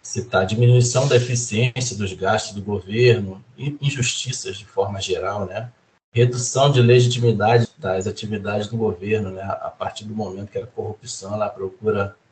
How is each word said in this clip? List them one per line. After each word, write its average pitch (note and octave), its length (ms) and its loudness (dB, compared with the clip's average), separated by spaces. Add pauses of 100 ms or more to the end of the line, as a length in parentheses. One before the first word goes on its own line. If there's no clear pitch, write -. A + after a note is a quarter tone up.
citar - 440 -2
diminuição A#2+ 600 4
da B2+ 80 4
eficiência A#2+ 800 0
dos F#2+ 160 -4
gastos A2 400 -2
do G2+ 80 -8
governo, G2+ 800 0 (140)
in-, D3 240 -6
injustiças B2 720 -4
de - 80 -16
forma G2 380 -2
geral, F#2+ 460 -4
né? A2 240 -8 (420)
Redução A#2+ 580 2
de B2+ 80 4
legitimidade A#2+ 960 4
das F#2+ 300 -4
atividades G#2 600 -6
do A#2 100 -6
governo, G2+ 540 -2
né? F#2+ 100 -10
A G2 300 -6
partir F#2 340 -10
do G#2+ 80 -10
momento G2+ 380 -8
que G2+ 80 -6
a F#2+ 80 -10
corrupção, G#2 680 -10
ela G#2+ 160 -2
procura G2+ 680 -2 (160)